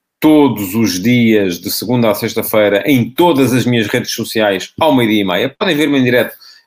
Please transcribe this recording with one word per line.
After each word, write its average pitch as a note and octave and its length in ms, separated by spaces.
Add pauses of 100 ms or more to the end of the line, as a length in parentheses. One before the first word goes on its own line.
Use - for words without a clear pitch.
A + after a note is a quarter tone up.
(180)
todos B2 580
os G2+ 280
dias, A2 560
de G2+ 100
segunda A#2 400
à G2+ 60
sexta-feira, G#2+ 680
em B2+ 240
todas C#3 420
as A#2+ 140
minhas A#2+ 220
redes A#2 260
sociais, G#2+ 680
ao D#3 160
meio-dia G#2+ 280
e - 20
meia. G2 340
Podem F#3+ 160
ver-me C#3+ 240
em B2+ 60
direto A#2+ 360 (260)